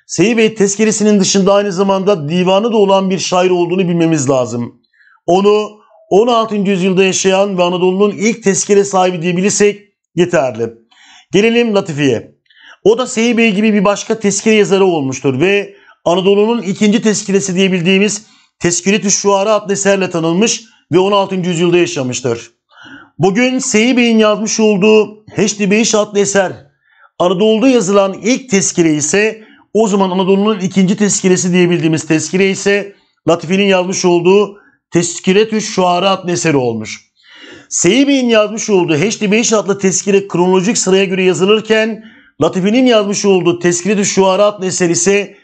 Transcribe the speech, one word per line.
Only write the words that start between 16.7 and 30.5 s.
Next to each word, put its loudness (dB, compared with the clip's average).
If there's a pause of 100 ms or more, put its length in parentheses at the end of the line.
tezkiresi -2
diyebildiğimiz 0 (340)
Tezkiretü -2
Şuara 0
adlı -2
eserle -2
tanınmış -2 (280)
ve 4
on 2
altıncı -2
yüzyılda 2
yaşamıştır. -4 (680)
Bugün 0
Sehi 0
Bey'in 2
yazmış 0
olduğu 2
Heşti -2
Behiş 0
adlı -2
eser, 0 (640)
Anadolu'da 2
yazılan 2 (100)
ilk -4
tezkire 0
ise, -2 (300)
o 0
zaman 0
Anadolu'nun 0